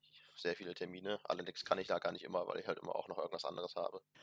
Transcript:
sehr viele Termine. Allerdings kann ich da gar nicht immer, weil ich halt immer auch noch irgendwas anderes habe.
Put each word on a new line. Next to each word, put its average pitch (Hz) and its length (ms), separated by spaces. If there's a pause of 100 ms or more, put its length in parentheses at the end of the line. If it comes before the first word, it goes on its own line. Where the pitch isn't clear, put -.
(340)
sehr 87 220
viele 92 180
Termine. 92 480
Allerdings 90 420
kann 98 140
ich 95 80
da 90 140
gar 87 100
nicht 90 140
immer, 92 240
weil 85 100
ich 92 80
halt - 140
immer - 160
auch - 100
noch 90 120
irgendwas 85 260
anderes 90 320
habe. 90 260 (200)